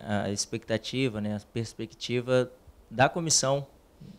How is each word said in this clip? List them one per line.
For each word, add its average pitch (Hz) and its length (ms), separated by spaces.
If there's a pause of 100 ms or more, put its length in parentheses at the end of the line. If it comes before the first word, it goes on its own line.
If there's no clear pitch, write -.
a 101 280
expectativa, 113 880
né, 104 160
a 101 40 (120)
perspectiva 120 1000 (400)
da 123 180
Comissão 143 580 (520)